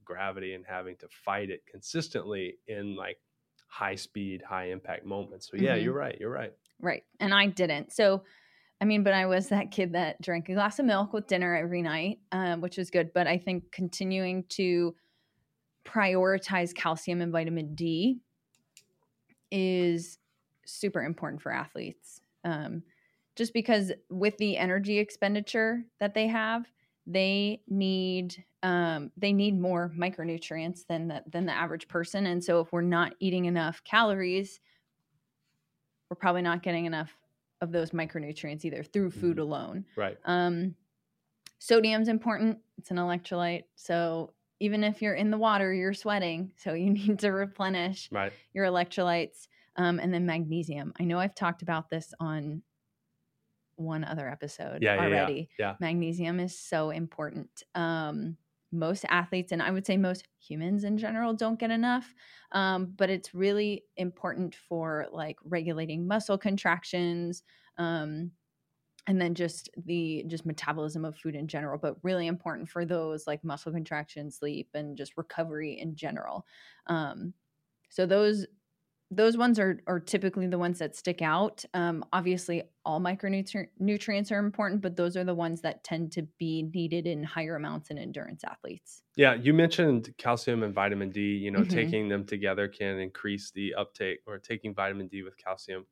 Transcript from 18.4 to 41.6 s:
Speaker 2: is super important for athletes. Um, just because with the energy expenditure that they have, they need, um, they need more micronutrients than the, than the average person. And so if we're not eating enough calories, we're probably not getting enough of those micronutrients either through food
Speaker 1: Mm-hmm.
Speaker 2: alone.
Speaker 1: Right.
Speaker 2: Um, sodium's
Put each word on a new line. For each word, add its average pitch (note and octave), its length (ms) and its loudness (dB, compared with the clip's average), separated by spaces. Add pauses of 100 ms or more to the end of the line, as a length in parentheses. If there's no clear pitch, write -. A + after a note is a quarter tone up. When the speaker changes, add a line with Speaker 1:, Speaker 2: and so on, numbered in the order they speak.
Speaker 2:
is F3+ 680 2 (460)
super F#3+ 380 -2
important D3+ 400 -6
for C#3 100 -6
athletes. - 680 -8 (240)
Um, D#3+ 380 -4 (520)
just A3+ 180 -2
because G#3+ 400 2 (180)
with G3+ 280 0
the G#3 180 0
energy G3 420 2
expenditure G#3 840 0 (160)
that G#3 140 0
they A3 140 2
have, A3+ 380 0 (400)
they G3 600 2
need, F#3 760 0 (180)
um, E3+ 540 2
they G3+ 160 2
need G3+ 260 4
more F3 380 2
micronutrients E3+ 920 -4
than E3 200 -2
the, D3+ 220 -6
than F3 160 0
the D#3 60 0
average E3 340 -2
person. F#3+ 400 -2
And F3 160 0
so E3+ 180 4
if E3 120 -2
we're F3 100 0
not F3 380 2
eating F3+ 240 2
enough E3 400 0
calories, G3 760 2 (1500)
we're F3+ 60 -8
probably F3+ 260 2
not E3+ 200 2
getting E3+ 240 0
enough D#3 240 -4 (500)
of E3+ 120 -2
those E3 180 0
micronutrients D3+ 760 -6
either D3+ 180 -4
through F#3+ 280 0
food E3+ 260 2
Speaker 1:
Mm-hmm. D#3+ 40 -2
Speaker 2:
alone. D3+ 440 -4 (120)
Speaker 1:
Right. G2+ 280 -2
Speaker 2:
Um, F3 500 2 (840)
sodium's A3 500 6